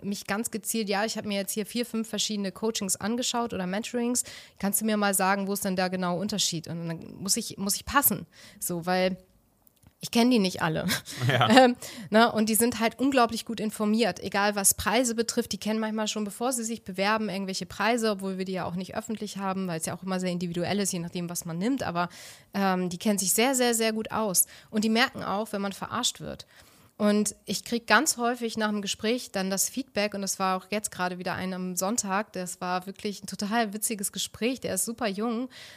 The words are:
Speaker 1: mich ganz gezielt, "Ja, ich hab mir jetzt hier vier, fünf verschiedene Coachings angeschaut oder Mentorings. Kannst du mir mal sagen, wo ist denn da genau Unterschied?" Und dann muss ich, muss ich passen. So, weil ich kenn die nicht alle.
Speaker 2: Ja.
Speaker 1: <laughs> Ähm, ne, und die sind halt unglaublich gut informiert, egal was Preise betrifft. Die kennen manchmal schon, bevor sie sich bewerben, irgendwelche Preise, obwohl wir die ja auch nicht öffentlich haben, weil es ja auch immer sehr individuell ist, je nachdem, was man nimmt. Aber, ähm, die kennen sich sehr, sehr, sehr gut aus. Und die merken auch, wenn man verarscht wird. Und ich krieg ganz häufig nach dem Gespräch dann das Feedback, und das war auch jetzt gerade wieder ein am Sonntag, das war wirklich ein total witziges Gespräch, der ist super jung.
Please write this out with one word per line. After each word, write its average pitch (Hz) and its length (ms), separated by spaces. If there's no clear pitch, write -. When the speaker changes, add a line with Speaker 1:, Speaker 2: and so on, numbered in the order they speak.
Speaker 1:
mich 202 260
ganz 208 240
gezielt, 220 360
"Ja, 202 160
ich 220 120
hab 214 80
mir 202 120
jetzt 196 160
hier 208 140
vier, 240 180
fünf 226 240
verschiedene 202 440
Coachings 220 420
angeschaut 240 600
oder 185 120
Mentorings. 240 560
Kannst 202 200
du 220 40
mir 214 120
mal 202 180
sagen, 190 340
wo 202 60
ist 196 100
denn 190 100
da 185 140
genau 180 320
Unterschied?" 180 480
Und 170 200
dann - 280
muss 190 200
ich, - 220
muss 196 160
ich - 120
passen. 220 400
So, 170 260
weil 185 300
ich - 120
kenn 240 180
die 247 80
nicht 185 240
alle. 160 240
Speaker 2:
Ja. 123 220
Speaker 1:
<laughs> - 0
Ähm, 247 280
ne, 220 200
und 214 200
die 220 60
sind 233 220
halt 220 200
unglaublich 240 480
gut 220 120
informiert, 214 640
egal 202 340
was 196 200
Preise 233 400
betrifft. 226 380
Die 196 60
kennen 220 220
manchmal 220 260
schon, 214 180
bevor 240 280
sie 240 100
sich 220 220
bewerben, 208 460
irgendwelche 190 340
Preise, 220 460
obwohl 190 260
wir 190 80
die 190 80
ja 180 140
auch 175 80
nicht 185 220
öffentlich 214 420
haben, 190 280
weil 165 140
es - 60
ja - 100
auch - 60
immer 185 180
sehr 180 100
individuell 175 480
ist, 196 140
je 185 60
nachdem, 170 320
was 175 160
man 165 100
nimmt. 240 260
Aber, 170 280
ähm, 185 360
die 175 80
kennen 208 200
sich 190 140
sehr, 254 220
sehr, 247 200
sehr 226 200
gut 214 160
aus. 208 360
Und 208 140
die 220 60
merken 233 340
auch, 202 280
wenn 196 100
man 196 100
verarscht - 480
wird. - 260
Und 208 360
ich - 180
krieg 233 220
ganz 240 320
häufig 240 400
nach 214 120
dem 208 120
Gespräch 220 500
dann 190 180
das 190 200
Feedback, 208 440
und 202 80
das - 160
war 185 200
auch 185 120
jetzt 214 200
gerade 180 280
wieder 180 160
ein 185 200
am 185 220
Sonntag, 202 580
das 180 260
war 180 260
wirklich 196 360
ein - 40
total 208 460
witziges 208 400
Gespräch, 247 480
der - 140
ist 190 100
super 233 220
jung. 226 420